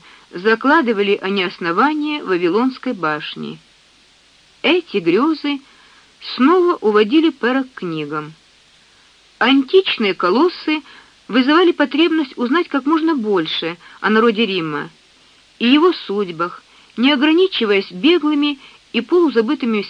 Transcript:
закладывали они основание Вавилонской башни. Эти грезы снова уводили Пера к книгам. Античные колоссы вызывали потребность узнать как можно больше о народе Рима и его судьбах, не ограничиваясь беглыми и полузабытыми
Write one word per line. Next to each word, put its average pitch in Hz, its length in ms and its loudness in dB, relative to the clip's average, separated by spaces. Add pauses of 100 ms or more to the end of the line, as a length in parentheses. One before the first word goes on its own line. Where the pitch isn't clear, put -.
(300)
закладывали 220 920 0
они 190 220 -2
основание 294 800 -2
Вавилонской 202 680 -2
башни. 156 640 -8 (1040)
Эти 320 360 0
грезы 269 640 0 (720)
снова 349 420 4
уводили 214 540 2
Пера 262 340 -2
к 262 100 -18
книгам. 156 580 -8 (1080)
Античные 262 760 2
колоссы 302 680 0 (460)
вызывали 302 440 4
потребность 311 640 0
узнать 277 320 0
как 269 180 -4
можно 320 280 0
больше 180 640 -2 (240)
о 196 100 -2
народе 220 360 2
Рима 165 440 -6 (680)
и 226 80 -2
его 302 260 4
судьбах, 175 680 -6 (340)
не 262 160 2
ограничиваясь 285 800 2
беглыми 294 680 0 (340)
и 233 80 -2
полузабытыми 240 880 0